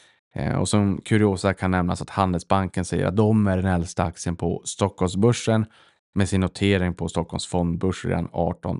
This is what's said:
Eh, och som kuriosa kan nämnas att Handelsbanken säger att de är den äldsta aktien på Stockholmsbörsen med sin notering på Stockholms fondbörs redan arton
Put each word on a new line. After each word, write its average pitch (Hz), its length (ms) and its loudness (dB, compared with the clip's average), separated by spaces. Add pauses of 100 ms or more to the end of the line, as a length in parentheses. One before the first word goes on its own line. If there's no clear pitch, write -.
(360)
Eh, - 240 -2
och 95 100 0
som 101 360 2
kuriosa 101 480 2
kan 92 180 -2
nämnas 90 300 0
att - 80 -10
Handelsbanken 92 760 0
säger 92 200 0
att 95 100 0
de 107 320 4
är 92 100 2
den 92 80 0
äldsta 90 380 0
aktien 85 320 -4
på 85 300 -4
Stockholmsbörsen 101 1000 0 (500)
med 95 140 0
sin 95 120 2
notering 92 520 0
på 85 140 -6
Stockholms 85 380 -6
fondbörs 87 600 -2
redan 87 260 -2
arton 87 480 -4